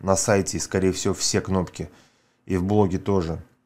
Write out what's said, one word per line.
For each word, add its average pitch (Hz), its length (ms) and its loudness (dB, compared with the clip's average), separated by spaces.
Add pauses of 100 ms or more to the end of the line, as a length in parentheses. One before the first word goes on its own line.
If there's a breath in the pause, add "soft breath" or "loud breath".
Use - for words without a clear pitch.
на 95 140 4
сайте, 98 420 0
скорее 92 320 0
всего, 92 240 -2
все - 260 -2
кнопки 92 480 -4 (580 soft breath)
и 95 100 -2
в 90 80 -2
блоге 98 340 2
тоже, 85 420 -2 (260)